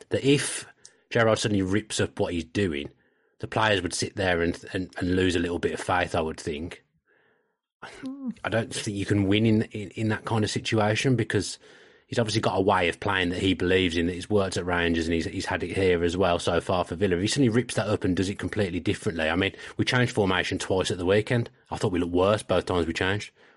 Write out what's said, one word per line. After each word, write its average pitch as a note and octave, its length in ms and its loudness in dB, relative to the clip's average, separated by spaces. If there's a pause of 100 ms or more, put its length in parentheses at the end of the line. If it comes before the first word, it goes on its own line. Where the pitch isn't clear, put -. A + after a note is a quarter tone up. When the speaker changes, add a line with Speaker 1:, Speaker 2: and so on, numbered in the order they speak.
Speaker 1:
that - 140 -2
if C#3 440 2 (420)
Gerrard A2+ 300 4
suddenly G#2 240 0
rips G2 360 -2
up - 200 -2
what F2+ 140 -2
he's E2 120 -4
doing, D#2+ 440 -2 (500)
the - 80 -10
players G#2+ 340 2
would F2 120 -4
sit - 220 -4
there F2+ 260 2
and, E2+ 220 -2 (100)
and, F#2 240 -6
and F2+ 180 0
lose F#2 200 2
a F2+ 40 2
little E2+ 200 -2
bit E2+ 140 -2
of - 60 -6
faith, F2+ 360 0
I E2+ 60 2
would D#2 180 -6
think. D#2+ 440 -8 (1200)
Speaker 2:
Mm. C4 400 -8
Speaker 1:
I - 60 -2
don't - 240 -2
think G2+ 240 -6
you G2 80 -4
can G#2 220 2
win G#2+ 180 4
in, A2 180 4
in, G#2 280 -10
in A2+ 180 -4
that G#2+ 160 -4
kind A2 180 0
of G2 60 -2
situation, A2 640 2
because G#2+ 440 -2 (480)
he's - 120 -4
obviously G#2+ 220 0
got F#2 160 0
a G2 40 2
way F#2 280 4
of - 100 -4
playing F#2 300 0
that F2+ 100 -4
he F#2+ 140 2
believes F2+ 420 2
in, E2+ 120 2
that F2+ 80 -2
he's F2 140 -12
worked G2 280 2
at F2+ 80 -4
Rangers E2+ 400 0
and E2+ 80 -2
he's, D#2+ 120 0
he's F#2 200 -6
had F#2+ 180 -4
it F2+ 120 -6
here F2+ 280 2
as F2 140 0
well F2 220 2
so E2+ 200 0
far F2+ 240 0
for - 120 -6
Villa. F2+ 200 0
If F2 60 0
he G#2+ 60 0
suddenly C3+ 220 2
rips A#2+ 260 0
that G#2 120 -2
up G#2 160 -2
and F2+ 140 0
does F#2+ 100 0
it G2+ 100 -6
completely F2+ 440 -4
differently, E2 480 -2
I E2+ 60 2
mean, F#2+ 180 0 (240)
we G#2+ 80 0
changed B2 280 2
formation F#2 440 0
twice F#2 340 0
at F2+ 60 -4
the F2+ 80 -4
weekend. G#2+ 440 2 (220)
I E2+ 60 -6
thought G2 160 0
we E2+ 60 0
looked E2+ 120 -2
worse F#2+ 320 4
both F2+ 220 0
times F2 200 0
we D#2+ 80 -4
changed. F#2+ 380 -2 (260)